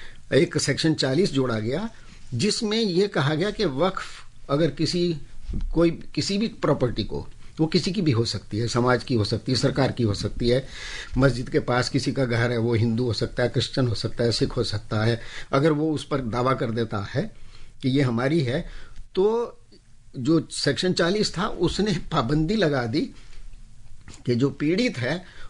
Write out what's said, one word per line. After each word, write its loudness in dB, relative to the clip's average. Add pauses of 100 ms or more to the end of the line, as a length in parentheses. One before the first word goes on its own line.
(340)
एक 4
सेक्शन 2
चालीस 2
जोड़ा 2
गया, -2 (440)
जिसमें 0
यह 2
कहा 0
गया 0
कि -2
वक्फ 0 (440)
अगर 2
किसी, 0 (560)
कोई, 4 (240)
किसी 0
भी 0
प्रॉपर्टी 0
को, -6 (320)
वो 2
किसी 0
की -2
भी 4
हो 4
सकती -6
है, 0
समाज 4
की 0
हो 4
सकती 0
है, 2
सरकार 2
की -2
हो 4
सकती -2
है, 2 (500)
मस्जिद 4
के 2
पास 2
किसी 0
का 0
घर 2
है, 0
वो 2
हिंदू 2
हो 0
सकता -2
है, 4
क्रिश्चियन 0
हो 0
सकता -2
है, 4
सिख 2
हो 0
सकता -2
है, 2 (300)
अगर 4
वो 2
उस -4
पर -2
दावा 2
कर -2
देता -2
है -2 (500)
कि 0
ये 4
हमारी 2
है, -2 (460)
तो 2 (600)
जो 2
सेक्शन 0
चालीस 0
था, 0
उसने 0 (200)
पाबंदी 2
लगा 2
दी 0 (1200)
कि 2
जो 4
पीड़ित 0
है, -2 (240)